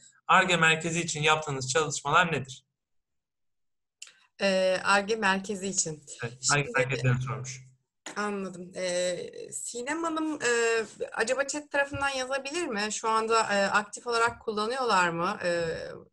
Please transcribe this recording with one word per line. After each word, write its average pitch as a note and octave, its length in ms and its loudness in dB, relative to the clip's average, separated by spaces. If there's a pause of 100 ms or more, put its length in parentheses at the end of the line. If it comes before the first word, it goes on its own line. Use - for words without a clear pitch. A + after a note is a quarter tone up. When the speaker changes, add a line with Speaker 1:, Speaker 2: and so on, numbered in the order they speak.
(260)
Speaker 1:
AR-GE F3+ 300 6
merkezi D#3+ 440 2
için D#3 200 -4
yaptığınız D3+ 500 0
çalışmalar D#3+ 600 2
nedir? - 340 -6 (1800)
Speaker 2:
Ee, F#3 420 4
AR-GE G3+ 320 2
merkezi G3 520 0
için. E3 360 -2 (200)
Speaker 1:
Evet, A#2 100 -6 (180)
AR-GE C#3+ 120 4
Speaker 2:
Şimdi B2+ 160 0
Speaker 1:
merkezlerini B2+ 420 2
sormuş. - 400 -8 (540)
Speaker 2:
Anladım. F#3+ 600 -6
Ee, F3+ 420 -2 (340)
Sinem C#4 520 -6
Hanım, D#4+ 380 -2
e, A#3+ 80 2 (600)
acaba B3+ 360 0
chat D4 240 -8
tarafından C#4 380 0
yazabilir C4+ 580 -4
mi? G#3 240 -2
Şu A3 180 -2
anda, A3 300 4
e, G3+ 260 2
aktif G#3 420 -2
olarak A#3 340 0
kullanıyorlar G#3+ 680 2
mı, E3+ 340 -2
e, E3+ 200 0 (500)